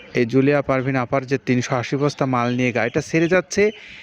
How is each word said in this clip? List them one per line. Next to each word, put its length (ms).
এই 120
জুলিয়া 360
পারভিন 340
আপার 300
যে 120
তিনশো 360
আশি 220
বস্তা 300
মাল 300
নিয়ে 160
গাড়িটা 280
ছেড়ে 280
যাচ্ছে, 420